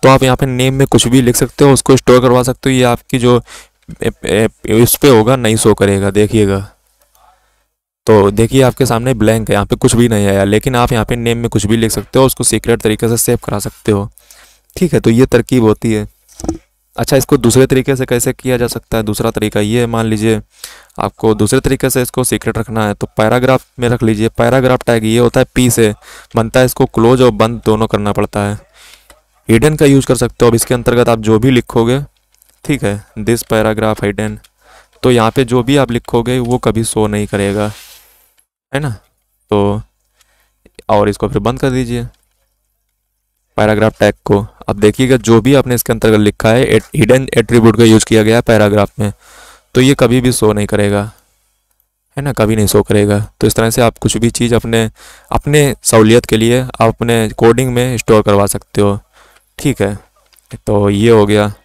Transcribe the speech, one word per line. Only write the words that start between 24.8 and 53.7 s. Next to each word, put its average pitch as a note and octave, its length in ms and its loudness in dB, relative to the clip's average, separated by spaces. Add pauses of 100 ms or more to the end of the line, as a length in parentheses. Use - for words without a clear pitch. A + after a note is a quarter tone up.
टैग A#2 180 0
ये A2 140 0
होता A#2+ 220 0
है, B2+ 140 0
पी B2+ 160 2
से A2+ 220 2 (440)
बनता A2+ 240 0
है, B2+ 60 4
इसको B2+ 220 -2
क्लोज B2 340 2
और B2 100 4
बंद A2 340 -2
दोनों A2 200 0
करना G#2 260 -4
पड़ता G#2 300 -4
है। G2+ 160 -4 (920)
हिडन B2+ 280 2
का D3+ 100 2
यूज़ C#3 200 4
कर C3 100 0
सकते - 280 -2
हो। A#2+ 60 6
अब A2+ 40 0
इसके A#2 200 -2
अंतर्गत A#2+ 340 0
आप A#2 120 0
जो A2 180 2
भी B2+ 120 2
लिखोगे, A#2+ 500 0 (640)
ठीक C#3 200 -4
है, G2+ 180 -4 (180)
this A2+ 240 -2
paragraph A2 580 -2
hidden, G#2+ 340 -4 (680)
तो C3 80 2
यहाँ A#2 200 2
पे C3+ 140 -2
जो B2 180 -2
भी C3 140 0
आप C3 140 0
लिखोगे A#2+ 500 -4
वो B2 200 -2
कभी A2+ 260 -2
शो G#2+ 220 -2
नहीं G#2 180 -4
करेगा, G2+ 440 -2 (1000)
है C3+ 80 -4
ना? D3 100 -6 (600)
तो G#2 320 -2 (1080)
और G#2 200 2
इसको G#2 200 -4
फिर A2 120 -6
बंद A#2+ 200 -4
कर C#3 100 -2
दीजिए A#2+ 360 -6 (1500)
पैराग्राफ G#2+ 440 0
टैग G#2 140 0 (100)
को। G#2 220 0 (220)
अब G2+ 100 -6
देखिएगा B2 400 2
जो A2+ 220 4
भी B2+ 140 2
आपने B2+ 200 2
इसके A#2+ 180 -4
अंतर्गत A2 260 2
लिखा G#2 300 0
है, A#2+ 180 2
एट-, A2 280 0
हिडन B2+ 400 2
एट्रीब्यूट A2+ 440 2
का A#2 60 6
यूज़ A2 200 4
किया A2 180 2
गया A2 140 2
है A#2+ 60 0
पैराग्राफ G#2 560 2
में, G#2 140 -4 (640)
तो B2+ 60 2
ये C3 140 4
कभी B2+ 260 2
भी B2 120 0
शो G#2+ 200 0
नहीं G#2 140 -2
करेगा, G2+ 440 -2 (1040)
है C#3 60 -8
ना, C#3+ 100 -4
कभी A2 240 0
नहीं G#2+ 100 0
शो G#2 160 2
करेगा। G2+ 360 0 (220)
तो A#2+ 60 0
इस A2 80 0
तरह A2+ 160 0